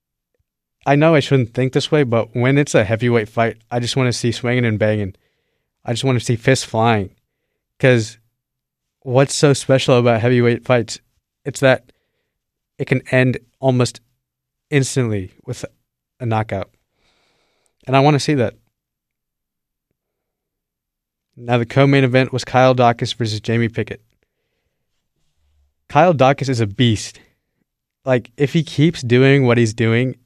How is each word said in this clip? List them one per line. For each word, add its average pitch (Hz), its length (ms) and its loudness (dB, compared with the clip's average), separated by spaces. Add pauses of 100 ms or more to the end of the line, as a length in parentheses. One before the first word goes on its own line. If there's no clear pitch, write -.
(880)
I 143 80 2
know 160 180 4
I 151 60 4
shouldn't 131 340 0
think 127 200 -4
this - 180 -2
way, 151 120 2
but 113 320 -2
when 127 220 2
it's 143 160 -2
a 127 100 4
heavyweight 113 460 -2
fight, 113 280 -2 (120)
I 120 100 -4
just 120 160 -6
wanna 127 160 0
see 117 200 -4
swinging 120 340 -2
and 107 140 -2
banging. 104 340 -2 (720)
I 120 80 -4
just 117 100 -8
wanna 127 160 0
see 120 160 -2
fists - 300 0
flying. 110 460 0 (680)
'Cause 123 380 0 (840)
what's 135 340 0
so 143 180 2
special 131 440 0
about 120 240 0
heavyweight 120 440 0
fights? 120 340 -2 (460)
It's - 140 -12
that 131 320 0 (880)
it 143 60 -8
can 131 160 -2 (100)
end 127 260 0 (220)
almost 123 420 -2 (680)
instantly 117 600 -2 (140)
with - 180 -12 (560)
a 123 60 -10
knockout. 110 460 -4 (1120)
And 127 100 -2
I 135 40 4
wanna 143 200 4
see 156 140 -2
that. 117 220 -2 (2750)
Now, 120 240 -2
the 117 60 -2
co-main 139 380 2
event 127 300 0
was 123 100 -4
Kyle 131 300 4
Daukaus 117 400 0
versus 110 260 -4
Jamie 117 300 -2
Pickett. - 320 -10 (1900)
Kyle 170 240 4
Daukaus 131 360 0
is 120 100 -2
a 113 80 0
beast. 110 520 -2 (840)
Like, 127 300 -2
if 143 160 -2
he 165 120 0
keeps 165 380 -2
doing 131 440 2
what 117 120 2
he's 113 160 0
doing 117 520 -2